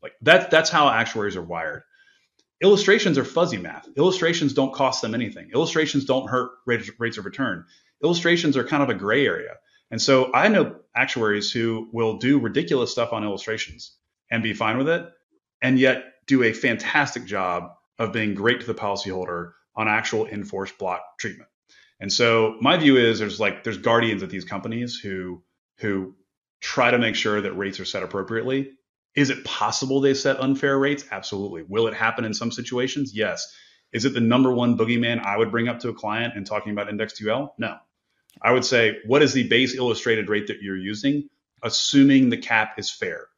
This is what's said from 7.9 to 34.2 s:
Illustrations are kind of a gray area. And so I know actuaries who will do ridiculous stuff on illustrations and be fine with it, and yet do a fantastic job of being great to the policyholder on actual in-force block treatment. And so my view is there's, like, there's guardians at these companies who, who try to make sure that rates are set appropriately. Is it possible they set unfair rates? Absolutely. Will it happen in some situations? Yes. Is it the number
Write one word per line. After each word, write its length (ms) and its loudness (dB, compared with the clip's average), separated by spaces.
Illustrations 520 2
are 80 2
kind 200 0
of 60 0
a 40 0
gray 320 0
area. 300 -4
And 100 -4
so 320 4
I 140 4
know 300 2
actuaries 560 0
who 400 -2
will 260 -2
do 220 2
ridiculous 520 -2
stuff 220 -2
on 100 -4
illustrations 720 -8
and 100 0
be 120 -2
fine 240 -2
with 120 0
it, 160 -2
and 180 2
yet 240 2
do 180 4
a 100 2
fantastic 720 -2
job 460 -4
of 120 -2
being 220 -2
great 280 0
to 60 -12
the 60 -4
policyholder 800 -6
on 120 -2
actual 380 0
in-force 460 -10
block 480 -8
treatment. 300 -10
And 120 -6
so 500 2
my 160 4
view 200 6
is 220 4
there's, 200 -6
like, 240 -2
there's 140 -6
guardians 460 2
at 60 -10
these 140 -10
companies 560 -8
who, 440 -10
who 380 -4
try 300 0
to 60 2
make 180 0
sure 260 -2
that 120 -6
rates 260 -8
are 60 -12
set 180 -8
appropriately. 680 -6
Is 160 2
it 160 -6
possible 560 -2
they 120 4
set 280 0
unfair 360 0
rates? 340 0
Absolutely. 540 -8
Will 220 0
it 60 -4
happen 320 -2
in 80 -4
some 180 -4
situations? 600 -4
Yes. 340 -2
Is 100 -2
it 100 2
the 60 -2
number 340 4